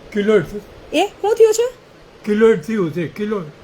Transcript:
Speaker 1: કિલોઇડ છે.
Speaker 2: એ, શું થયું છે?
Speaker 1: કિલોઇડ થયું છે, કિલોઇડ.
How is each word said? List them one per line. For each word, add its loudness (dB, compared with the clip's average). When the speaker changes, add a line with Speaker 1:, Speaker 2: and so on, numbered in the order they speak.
Speaker 1:
કિલોઇડ 2
છે. -12
Speaker 2:
એ, 0
શું -2
થયું 6
છે? 0
Speaker 1:
કિલોઇડ 2
થયું -4
છે, -6
કિલોઇડ. -6